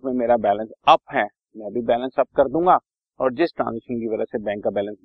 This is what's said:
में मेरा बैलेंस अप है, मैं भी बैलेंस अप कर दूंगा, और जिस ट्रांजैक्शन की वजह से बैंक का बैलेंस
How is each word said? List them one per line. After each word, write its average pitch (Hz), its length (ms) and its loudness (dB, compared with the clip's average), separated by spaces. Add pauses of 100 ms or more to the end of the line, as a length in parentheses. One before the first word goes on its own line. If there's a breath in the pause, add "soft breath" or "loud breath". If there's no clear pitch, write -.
में 131 80 -4
मेरा 120 240 2
बैलेंस 107 320 0 (180)
अप 160 140 6 (120)
है, 113 140 0 (300)
मैं 104 160 -10
भी 120 80 -4
बैलेंस 120 380 -2
अप 127 160 2
कर 143 80 4
दूंगा, 156 360 2 (400)
और 131 140 0
जिस 160 220 0
ट्रांजैक्शन 117 400 -6
की 117 200 -4
वजह 107 80 -2
से 117 140 -6
बैंक 104 260 -6
का - 60 -2
बैलेंस 101 360 -4